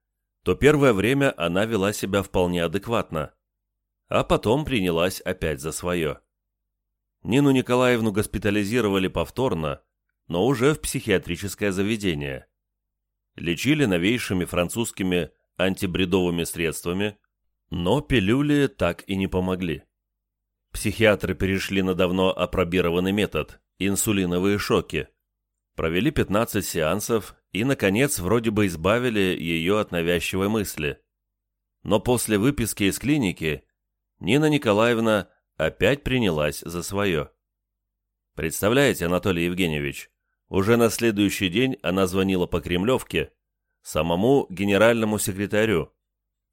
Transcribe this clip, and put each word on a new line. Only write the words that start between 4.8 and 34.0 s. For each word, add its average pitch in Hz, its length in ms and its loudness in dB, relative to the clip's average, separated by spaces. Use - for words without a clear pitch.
опять 80 400 -4
за 78 100 -8
своё. 87 460 -4
Нину 135 280 4
Николаевну 123 600 2
госпитализировали 101 960 0
повторно, 82 760 -4
но 87 180 0
уже 135 280 2
в 151 80 -10
психиатрическое 98 880 -2
заведение. 90 760 -2
Лечили 117 500 0
новейшими 92 600 0
французскими 87 880 -2
антибредовыми 90 840 0
средствами, 87 760 -4
но 90 300 0
пилюли 139 680 2
так 85 400 -2
и 98 80 -4
не 95 120 0
помогли. 90 560 -4
Психиатры 101 640 0
перешли 95 460 -2
на 92 140 0
давно 92 400 2
апробированный 90 760 0
метод – 90 480 -4
инсулиновые 95 800 0
шоки. 87 500 -2
Провели 180 360 0
пятнадцать 104 540 0
сеансов 98 720 -2
и, 98 120 -2
наконец, 127 560 0
вроде 110 320 0
бы 104 160 2
избавили 104 520 0
её 82 580 0
от 104 140 -2
навязчивой 87 580 0
мысли. 92 520 -4
Но 95 160 0
после 113 380 0
выписки 113 460 0
из 92 160 2
клиники 90 640 -2